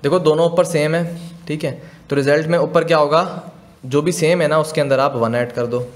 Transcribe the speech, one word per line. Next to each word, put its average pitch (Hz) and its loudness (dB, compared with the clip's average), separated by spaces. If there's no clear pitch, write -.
देखो, 143 2
दोनों 160 2
ऊपर 175 2
same 160 0
है, 170 -4
ठीक 151 -6
है। 131 -6
तो 143 0
result 143 2
में 170 2
ऊपर 156 0
क्या 160 2
होगा? 151 0
जो 139 0
भी 170 0
same 170 0
है 151 2
ना, 156 2
उसके 156 -2
अंदर 135 2
आप 135 0
वन 113 0
ऐड 120 -2
कर 120 -4
दो 123 -4